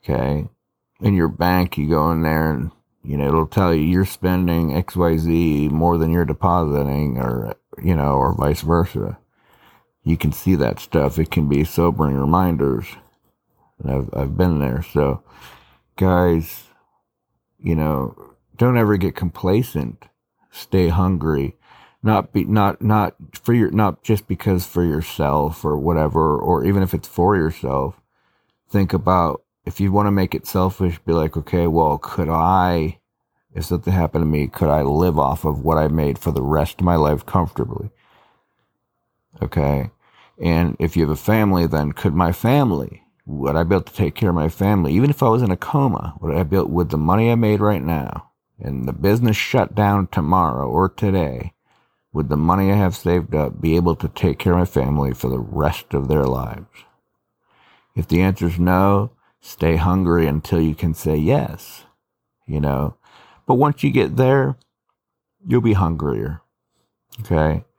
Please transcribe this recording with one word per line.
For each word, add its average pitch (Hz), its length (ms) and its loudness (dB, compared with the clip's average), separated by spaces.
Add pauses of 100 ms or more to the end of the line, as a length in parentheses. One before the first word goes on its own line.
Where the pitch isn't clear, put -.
Okay. 69 460 -2 (520)
In 101 140 2
your 85 140 2
bank, 90 500 0
you 73 100 -2
go 80 220 2
in 82 120 0
there 78 280 2
and, 73 220 -4 (300)
you 71 140 -6
know, 71 120 0
it'll 78 180 2
tell 92 260 0
you 78 100 2
you're 90 220 2
spending 85 720 -2
X, 90 200 -4
Y, 85 200 2
Z 80 520 0
more 82 280 2
than 80 160 0
you're 85 120 2
depositing, 71 920 -2
or, 60 380 -6 (240)
you 87 140 0
know, 71 200 0
or 67 200 2
vice 73 280 -2
versa. 82 560 -2 (840)
You 82 140 0
can 76 140 -2
see - 240 0
that 64 240 0
stuff. - 400 -2
It 78 120 -2
can 76 180 0
be 71 160 2
sobering 78 520 0
reminders. 71 720 0 (920)
And 69 120 -6
I've, 67 220 -4
I've 69 240 -4
been 87 240 2
there. 65 220 -2
So, 69 420 -2 (720)
guys, 90 680 0 (960)
you 85 160 -2
know, 76 600 -4 (220)
don't 123 220 4
ever 104 180 4
get 92 200 -2
complacent. 90 880 -4 (460)
Stay - 380 0
hungry. 80 680 0 (480)
Not 107 280 0
be, 101 120 0
not, 101 360 0
not 104 360 0 (160)
for - 200 -2
your, 117 200 4
not 98 320 0
just - 240 -2
because 92 360 -2
for 87 200 -2
yourself 76 800 -2
or 73 120 0
whatever, 78 640 0
or 82 260 0
even 98 200 2
if 92 100 -4
it's - 140 -6
for 95 260 0
yourself, 73 680 -4 (680)
think 98 220 0
about, 85 500 0 (220)
if - 160 -10
you 98 100 2
wanna 101 220 2
make 95 200 0
it - 140 -8
selfish, 92 540 -2
be - 120 -4
like, 80 240 0
"Okay, 85 300 -2
well, 80 320 2
could - 300 -4
I, 85 720 0 (520)
if 85 120 -8
something 87 280 -2
happened 82 300 0
to 80 40 0
me, 76 200 0
could 80 220 -2
I 73 140 2
live 76 360 2
off 71 260 0
of 73 200 -2
what 78 140 2
I 78 100 2
made 73 320 -2
for 85 100 -2
the 69 120 -2
rest 76 380 -2
of 90 40 0
my 87 100 2
life 76 320 2
comfortably?" 85 640 -4 (1500)
Okay? 69 480 0 (500)
And 82 380 2
if 82 180 -2
you 85 60 4
have 73 80 2
a 76 60 0
family, 101 500 2
then 73 240 0
could 73 240 -2
my 85 160 2
family, 113 720 0 (220)
would 71 320 -2
I 82 80 2
be 87 100 2
able 90 80 2
to - 100 -16
take 87 220 -2
care 107 140 0
of 87 80 2
my 78 120 0
family? 95 440 0
Even 127 180 4
if 143 140 0
I 123 40 4
was 117 140 4
in 104 80 0
a 90 60 0
coma, - 640 -2
would 76 160 -2
I 90 80 2
be, 87 140 0
would 85 320 0
the 76 80 -2
money 101 340 2
I - 20 2
made 107 260 2
right 104 220 0
now 71 480 -6 (300)
and 67 260 -6
the 65 60 -4
business 107 440 2
shut - 380 0
down 101 320 2
tomorrow 76 640 0
or 87 200 2
today, 87 680 -2 (580)
would 73 160 -2
the 73 80 0
money 92 340 2
I 98 60 2
have 98 180 2
saved 87 400 -2
up 76 260 -2
be 80 160 0
able 87 200 2
to 76 120 -6
take - 300 -2
care 92 140 2
of 87 80 4
my 87 40 2
family 69 480 0
for 64 160 -6
the 64 120 -4
rest 62 520 -4
of 69 140 -2
their 73 180 2
lives? 64 600 -6 (1120)
If 85 120 -4
the 87 160 2
answer 95 240 0
is 85 120 -2
no, 98 520 2 (300)
stay - 360 -2
hungry 87 500 2
until 78 340 -2
you 80 140 0
can 80 200 -4
say 78 220 -2
yes, - 680 -2 (640)
you 76 140 -4
know? 71 360 -2 (500)
But 135 80 2
once 143 300 0
you 143 60 2
get 120 260 0
there, 131 400 2 (920)
you'll 123 140 2
be 113 140 2
hungrier, 78 640 -2 (800)
okay? 80 440 0 (140)